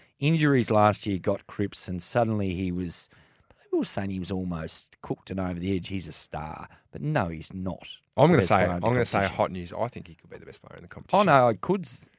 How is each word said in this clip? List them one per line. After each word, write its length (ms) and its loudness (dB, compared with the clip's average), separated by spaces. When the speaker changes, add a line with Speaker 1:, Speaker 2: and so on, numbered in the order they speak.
Speaker 1:
injuries 500 4
last 360 4
year 120 0
got 300 -2
Cripps, 400 -6
and 120 -6
suddenly 540 0
he 160 -2
was, 400 -6
people 160 -2
were 40 0
saying 260 -4
he 100 -4
was 100 -6
almost 720 -6
cooked 300 -8
and 80 -4
over 180 -4
the 180 -2
edge. 120 -6
He's 180 -8
a 60 -12
star. 560 -10
But 100 -12
no, 260 0
he's 240 -10
not 360 -8
Speaker 2:
I'm 80 6
Speaker 1:
the 100 8
Speaker 2:
gonna 40 8
Speaker 1:
best 100 4
Speaker 2:
say, 80 6
Speaker 1:
player 100 6
in 60 2
Speaker 2:
I'm 80 -2
Speaker 1:
the 80 0
Speaker 2:
gonna 180 2
say 60 -8
Speaker 1:
competition. 240 0
Speaker 2:
hot 140 2
news. 220 -10
I 160 -4
think 180 -14
he 80 -18
could 160 -20
be 60 -18
the 100 -20
best 160 -18
player 140 -20
in 60 -10
the 60 -12
competition. 320 0
Speaker 1:
Oh, 20 6
no, 260 6
I 60 2
could 320 -2
s-, 180 -16